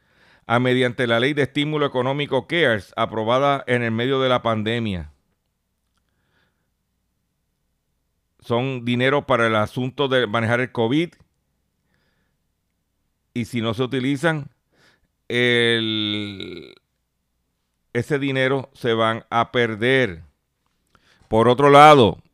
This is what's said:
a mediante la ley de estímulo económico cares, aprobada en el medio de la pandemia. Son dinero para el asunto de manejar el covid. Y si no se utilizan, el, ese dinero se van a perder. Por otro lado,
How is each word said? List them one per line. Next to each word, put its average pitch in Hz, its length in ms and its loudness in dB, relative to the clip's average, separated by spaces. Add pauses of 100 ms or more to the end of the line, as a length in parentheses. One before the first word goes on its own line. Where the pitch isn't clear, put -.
(480)
a 117 100 0
mediante 127 480 0
la 117 140 0
ley 135 140 0
de 143 100 -2
estímulo 147 420 -2
económico 135 600 -2
cares, 131 480 0
aprobada 120 720 0
en 123 160 0
el 117 80 -4
medio 123 280 -2
de 131 100 0
la 123 120 0
pandemia. 110 680 -4 (3250)
Son 123 440 -4
dinero 127 440 -2
para 117 180 2
el 113 100 0
asunto 123 520 -4
de 127 180 0
manejar 113 340 -2
el 127 120 -6
covid. 139 420 -2 (2250)
Y 120 100 -6
si 117 160 -6
no 113 120 -4
se 104 80 -6
utilizan, 139 720 -4 (760)
el, 107 1500 -4 (1160)
ese 135 280 -4
dinero 135 540 -2
se 120 200 -4
van 113 380 -2
a 117 200 0
perder. 113 680 -2 (1080)
Por 110 180 2
otro 131 240 4
lado, 143 500 8 (120)